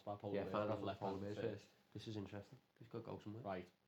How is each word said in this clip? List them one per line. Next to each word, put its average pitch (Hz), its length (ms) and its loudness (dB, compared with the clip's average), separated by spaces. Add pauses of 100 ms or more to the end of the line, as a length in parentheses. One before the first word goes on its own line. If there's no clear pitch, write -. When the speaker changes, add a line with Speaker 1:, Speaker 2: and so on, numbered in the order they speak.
Speaker 1:
about 104 160 -2
polar 101 140 0
Speaker 2:
Yeah, 98 80 4
Speaker 1:
bears 98 80 0
Speaker 2:
find 104 180 4
out 107 80 4
Speaker 1:
being - 0 -
Speaker 2:
about 101 100 -2
Speaker 1:
left 98 120 2
Speaker 2:
polar 98 140 2
Speaker 1:
hand 98 100 0
Speaker 2:
bears 101 140 0
Speaker 1:
first. 110 120 2
Speaker 2:
first. 104 160 -2 (300)
This 107 120 -4
is 110 100 -2
interesting. 101 400 -4 (220)
This 117 120 -16
could 113 120 -4
go 98 200 -4
somewhere. 107 200 -6
Speaker 1:
Right. 92 240 0 (200)